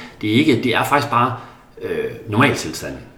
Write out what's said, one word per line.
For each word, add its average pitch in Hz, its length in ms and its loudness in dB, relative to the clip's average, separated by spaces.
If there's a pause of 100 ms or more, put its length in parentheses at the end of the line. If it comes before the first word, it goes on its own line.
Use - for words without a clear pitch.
(220)
det 107 80 -2
er 107 40 2
ikke, 131 300 4
det 120 120 0
er 104 80 2
faktisk 143 260 0
bare, 120 260 2 (460)
øh, 80 240 -4 (220)
normaltilstanden 80 720 0 (180)